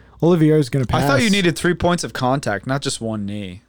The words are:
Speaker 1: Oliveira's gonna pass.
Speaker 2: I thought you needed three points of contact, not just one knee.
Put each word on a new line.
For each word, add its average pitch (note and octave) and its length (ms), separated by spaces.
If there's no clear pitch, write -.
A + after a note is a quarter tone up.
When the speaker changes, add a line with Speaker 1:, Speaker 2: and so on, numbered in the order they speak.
Speaker 1:
Oliveira's D#3 460
gonna C3+ 160
pass. - 180
Speaker 2:
I - 40
thought C4+ 140
you A3+ 80
needed F#3 280
three F3 160
points F3 320
of A#2 80
contact, B2 520
not C3+ 160
just - 200
one A2 240
knee. G2 440